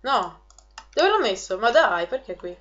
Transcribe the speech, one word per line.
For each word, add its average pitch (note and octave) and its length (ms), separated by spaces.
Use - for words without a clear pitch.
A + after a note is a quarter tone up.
No! A3 440
Dove F4 160
l'ho G#4+ 100
messo? F#3+ 380
Ma A#3 140
dai, F#3+ 360
perché B3+ 280
qui? F3 260